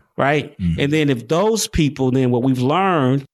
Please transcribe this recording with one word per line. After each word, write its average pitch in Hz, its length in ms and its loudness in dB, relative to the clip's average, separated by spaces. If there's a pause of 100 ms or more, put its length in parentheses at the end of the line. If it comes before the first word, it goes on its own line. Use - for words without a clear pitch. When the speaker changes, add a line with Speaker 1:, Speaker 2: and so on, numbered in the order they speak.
(180)
Speaker 1:
Right? 143 420 -2
Speaker 2:
Mm-hmm. 85 200 0
Speaker 1:
And 143 140 0
then 151 160 2
if 117 180 -2
those 208 400 0
people, 139 440 0
then 127 200 2
what 120 120 0
we've 131 180 0
learned 139 720 0